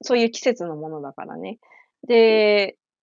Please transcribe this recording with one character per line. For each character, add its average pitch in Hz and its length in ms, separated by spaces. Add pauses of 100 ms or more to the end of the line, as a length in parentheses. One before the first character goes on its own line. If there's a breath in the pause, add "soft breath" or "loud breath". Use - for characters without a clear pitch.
そ 254 120
う 240 40
い 233 60
う 226 60
季 - 100
節 233 240
の 160 100
も 151 140
の 156 120
だ 139 120
か - 120
ら 165 120
ね。 196 200 (500 soft breath)
で、 220 680 (260)